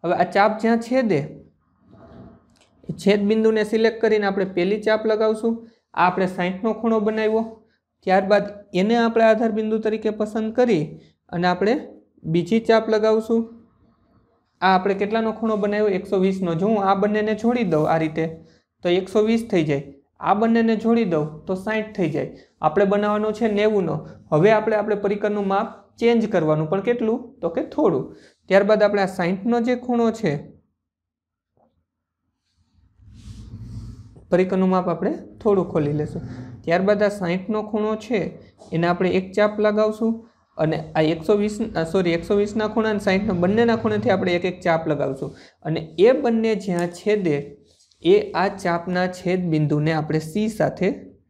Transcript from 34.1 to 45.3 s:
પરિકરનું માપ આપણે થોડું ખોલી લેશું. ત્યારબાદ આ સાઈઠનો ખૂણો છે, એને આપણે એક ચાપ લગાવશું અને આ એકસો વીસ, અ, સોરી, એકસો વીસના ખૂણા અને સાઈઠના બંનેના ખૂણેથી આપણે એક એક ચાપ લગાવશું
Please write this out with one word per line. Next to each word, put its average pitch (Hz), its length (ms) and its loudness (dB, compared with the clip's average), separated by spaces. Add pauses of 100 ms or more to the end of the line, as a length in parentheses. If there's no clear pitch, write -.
પરિકરનું 185 400 2
માપ 180 200 0
આપણે 175 280 -4 (260)
થોડું 196 280 2
ખોલી 151 220 -2
લેશું. 151 300 -6 (400)
ત્યારબાદ 190 400 2
આ 208 60 2
સાઈઠનો 196 540 -4
ખૂણો 214 340 -4
છે, 196 420 -6 (340)
એને 165 140 0
આપણે 175 240 0
એક 185 220 -2
ચાપ 208 280 0
લગાવશું 214 680 0 (280)
અને 156 360 -2
આ 160 80 0
એકસો 165 340 2
વીસ, 208 260 0
અ, 165 240 -4
સોરી, 175 260 0
એકસો 170 260 0
વીસના 208 320 0
ખૂણા 220 220 0
અને 208 80 0
સાઈઠના 202 340 0
બંનેના 214 440 2
ખૂણેથી 214 340 0
આપણે 185 240 2
એક 175 100 0
એક 185 160 -4
ચાપ 165 280 0
લગાવશું 139 480 -4 (260)